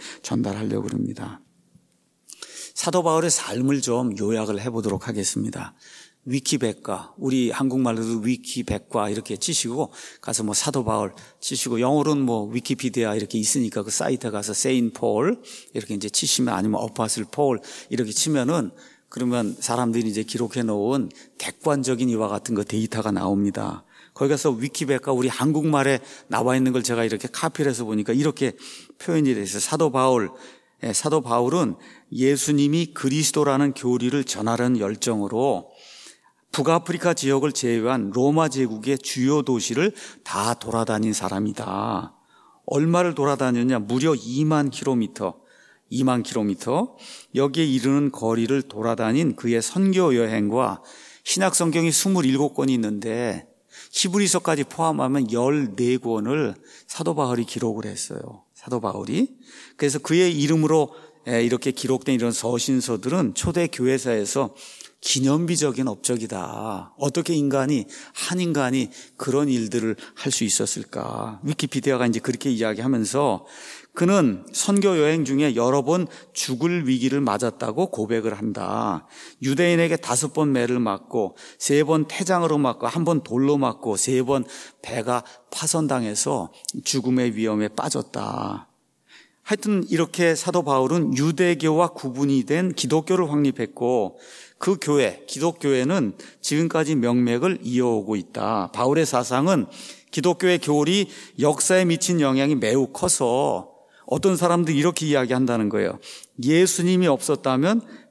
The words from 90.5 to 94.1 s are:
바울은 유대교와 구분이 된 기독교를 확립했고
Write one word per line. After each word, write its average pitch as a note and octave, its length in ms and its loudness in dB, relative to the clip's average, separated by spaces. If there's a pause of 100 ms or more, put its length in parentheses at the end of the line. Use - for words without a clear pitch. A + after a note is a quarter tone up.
바울은 C3+ 520 2
유대교와 D#3+ 720 2
구분이 C3+ 560 0
된 F3 280 0
기독교를 D#3+ 580 0
확립했고 B2 840 0 (400)